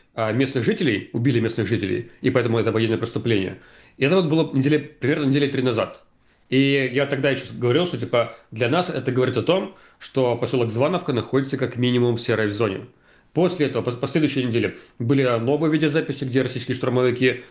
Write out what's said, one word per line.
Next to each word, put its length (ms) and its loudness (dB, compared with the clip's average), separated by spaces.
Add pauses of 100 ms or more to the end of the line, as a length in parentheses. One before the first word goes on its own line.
(140)
а, 180 -2
местных 320 0
жителей, 480 0
убили 280 2
местных 280 0
жителей, 420 -2 (120)
и 80 2
поэтому 280 2
это 140 0
военное 260 2
преступление. 640 -2 (380)
И 80 2
это 100 4
вот 100 2
было 280 0
недели, 240 2
примерно 480 -2
недели 220 2
три 140 -2
назад. 420 -2 (440)
И 460 2
я 120 2
тогда 240 0
еще 160 -4
с-, 60 -14
говорил, 340 2
что, 120 -6
типа, 360 0 (160)
для 200 -2
нас 180 0
это 240 -4
говорит 240 0
о 60 0
том, 340 -2 (220)
что 380 0
поселок 340 -2
Звановка 420 0
находится 460 -2
как 180 -4
минимум 400 2
в 40 -4
серой 280 0
зоне. 380 -2 (480)
После 320 2
этого, 180 -2
пос-, 160 -4
последующей 440 0
неделе 340 -2 (200)
были, 240 2
а, 160 2
новые 320 0
видеозаписи, 540 0
где 180 0
российские 340 -4
штурмовики 760 0